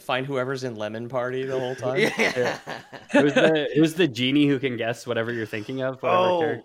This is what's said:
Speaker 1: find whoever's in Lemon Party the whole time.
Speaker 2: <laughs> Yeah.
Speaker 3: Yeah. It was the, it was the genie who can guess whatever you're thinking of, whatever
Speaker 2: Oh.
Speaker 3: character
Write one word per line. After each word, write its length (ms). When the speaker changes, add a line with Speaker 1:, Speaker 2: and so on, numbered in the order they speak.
Speaker 1:
find 220
whoever's 380
in 100
Lemon 340
Party 360
the 140
whole 160
time. 260
Speaker 2:
<laughs> 180
Yeah. 180
Speaker 3:
Yeah. 220
It 100
was 100
the, 420
it 40
was 140
the 140
genie 380
who 120
can 180
guess 300
whatever 260
you're 140
thinking 340
of, 220
whatever 200
Speaker 2:
Oh. 180
Speaker 3:
character 240